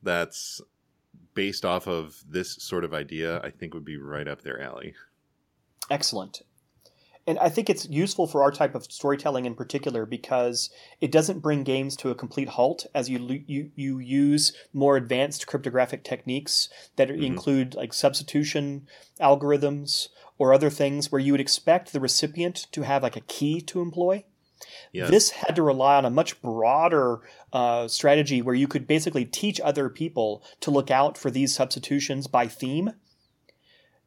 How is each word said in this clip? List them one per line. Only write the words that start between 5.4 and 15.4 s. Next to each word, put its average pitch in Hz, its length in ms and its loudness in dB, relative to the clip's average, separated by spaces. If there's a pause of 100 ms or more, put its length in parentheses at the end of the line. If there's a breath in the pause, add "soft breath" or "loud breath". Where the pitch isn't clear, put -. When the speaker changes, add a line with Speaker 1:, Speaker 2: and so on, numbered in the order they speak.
Speaker 2:
Excellent. 110 540 -6 (840 soft breath)
And 165 140 -2
I - 80 4
think 226 220 0
it's - 180 -2
useful 170 400 -2
for 147 160 2
our 139 80 6
type 139 240 -2
of - 160 -10
storytelling 139 540 -2
in 120 100 -6
particular 123 500 -6
because 120 640 -4 (300 soft breath)
it 151 100 -2
doesn't 156 300 4
bring 151 240 0
games 135 340 -2
to 131 120 -4
a 120 60 -4
complete 127 340 -8
halt 131 440 0
as 131 160 -2
you 127 80 -4
lo-, 123 300 -6
you, 143 280 -6
you 135 240 -6
use 143 520 2 (220 loud breath)
more 139 240 4
advanced 131 500 -2